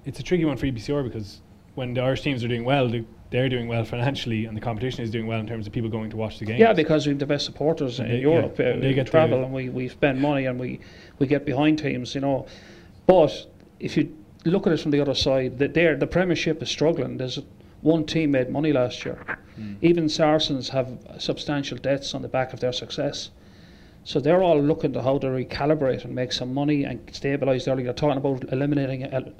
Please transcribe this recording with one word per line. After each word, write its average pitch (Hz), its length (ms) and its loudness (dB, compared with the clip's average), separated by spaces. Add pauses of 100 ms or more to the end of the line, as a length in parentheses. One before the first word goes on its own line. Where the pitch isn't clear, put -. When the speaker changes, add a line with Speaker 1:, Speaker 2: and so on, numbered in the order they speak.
Speaker 1:
it's 135 140 -10
a 135 40 -10
tricky 180 220 0
one 139 120 0
for 143 80 -4
E 135 60 0
B 113 100 -6
C 143 120 -8
R 143 80 0
because 110 380 -8 (360)
when 123 180 -6
the 127 80 0
Irish 131 200 0
teams 131 220 -2
are 120 60 -2
doing 117 160 -2
well, 131 240 4
they, 113 160 -2 (240)
they're 127 200 0
doing 120 200 -2
well 117 160 0
financially 120 600 -2
and 110 100 -10
the 107 60 -6
competition 117 420 -4
is 110 80 -4
doing 110 160 -4
well 113 120 -2
in 107 80 -6
terms 113 180 -8
of 101 80 -10
people 113 160 -4
going 110 200 -6
to 107 80 -10
watch 107 220 -6
the 110 60 -8
games. 110 140 -2
Speaker 2:
Yeah, 226 140 8
because 151 340 2
we've 143 100 0
the 139 80 -4
best 143 200 -2
supporters 143 540 -2
Speaker 1:
And 110 100 -4
Speaker 2:
in 120 80 0
Speaker 1:
they, 127 40 -2
Speaker 2:
Europe. 156 380 2
Speaker 1:
yeah, 131 60 2
Speaker 2:
Uh, 127 80 4
Speaker 1:
and 123 100 -2
they 135 60 2
Speaker 2:
we 135 60 2
Speaker 1:
get 135 120 0
Speaker 2:
travel 131 320 4
Speaker 1:
the 131 60 -2
Speaker 2:
and 135 80 -6
we, 131 160 -6
we 127 180 -6
spend 131 340 0
money 139 240 2
and 123 140 -2
we, 127 220 -8 (380)
we 143 60 4
get 143 200 2
behind 147 340 4
teams, 135 360 -4
you 139 60 -4
know. 139 240 0 (600)
But 165 380 6 (340)
if 123 180 -8
you - 160 0 (320)
look 196 220 2
at 170 60 4
it 143 60 2
from 151 120 -2
the 143 80 4
other 139 160 2
side, 131 420 0
the, 139 100 2
they're, 165 280 4
the 139 120 0
Premiership 170 540 0
is - 80 -6
struggling. 143 480 0
There's 127 220 -6 (420)
one 156 240 4
team 160 260 0
made 127 180 2
money 147 240 0
last 127 320 0
year. - 120 -8 (420)
Speaker 1:
Mm. 101 220 -10
Speaker 2:
Even 165 280 4
Saracens 151 600 2
have 127 200 -2 (280)
substantial 139 600 -4
debts 139 360 -2
on 127 80 -6
the 127 60 -8
back 131 260 -2
of 117 60 -14
their 123 140 0
success. - 560 -6 (720)
So - 160 -4
they're 175 240 4
all 160 180 6
looking 151 320 0
to 123 80 -2
how 135 180 2
to 139 80 -2
recalibrate 131 760 0
and 127 100 -12
make 127 200 -4
some 127 200 -6
money 143 300 0
and 127 240 -8
stabilise 135 580 -2
their 135 100 0
league. 131 100 -4
They're 123 80 -4
talking 143 240 0
about 135 340 -2
eliminating, 135 540 -2
uh, 135 340 -6